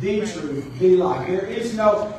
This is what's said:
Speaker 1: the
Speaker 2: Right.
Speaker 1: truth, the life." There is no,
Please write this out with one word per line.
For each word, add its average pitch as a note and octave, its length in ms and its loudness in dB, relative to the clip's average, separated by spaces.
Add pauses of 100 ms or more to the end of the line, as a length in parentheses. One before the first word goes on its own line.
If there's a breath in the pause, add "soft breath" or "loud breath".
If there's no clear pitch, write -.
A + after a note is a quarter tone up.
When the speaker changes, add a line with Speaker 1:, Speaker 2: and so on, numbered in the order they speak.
Speaker 1:
the G#3+ 200 0
Speaker 2:
Right. - 80 -4
Speaker 1:
truth, D3 360 -6 (140)
the F3+ 180 6
life." F3+ 320 0
There F#3+ 180 -2
is A3+ 280 -4
no, G#3+ 440 2